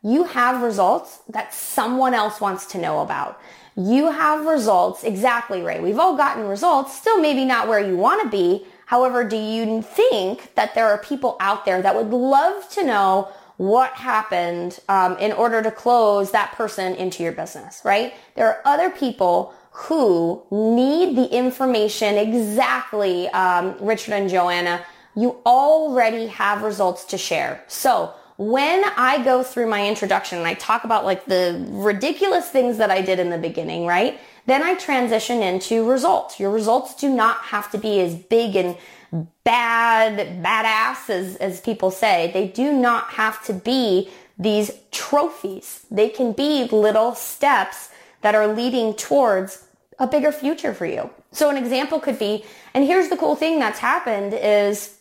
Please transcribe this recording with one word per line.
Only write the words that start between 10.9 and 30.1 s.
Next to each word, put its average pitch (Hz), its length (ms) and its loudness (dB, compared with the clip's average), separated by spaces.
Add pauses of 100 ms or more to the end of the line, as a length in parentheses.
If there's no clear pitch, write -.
people 262 440 -4
out 196 240 -2
there 185 160 0
that 190 120 2
would 220 160 -2
love 277 600 2
to 392 160 -2
know 196 420 2 (300)
what 220 360 2
happened, 175 920 -4
um, 185 300 2
in 214 160 0
order 226 280 2
to 220 100 -2
close 208 600 2
that 208 220 0
person 190 420 -4
into 175 260 -6
your 165 120 -4
business, - 500 -12
right? 220 300 0 (220)
There 226 120 2
are 220 160 0
other 302 260 4
people 190 640 0 (180)
who 175 680 0 (100)
need 247 680 2
the 247 80 4
information 233 880 0
exactly, 214 1120 0
um, 185 520 0
Richard 214 320 -2
and 196 160 -2
Joanna. 175 560 0 (300)
You 233 300 0
already 254 840 4
have 202 360 -2
results 196 420 -2
to 196 120 -6
share. 143 500 -4
So 190 460 -2 (240)
when 277 460 0 (120)
I 254 280 2
go 254 180 2
through 247 260 -2
my 208 200 0
introduction 196 500 -2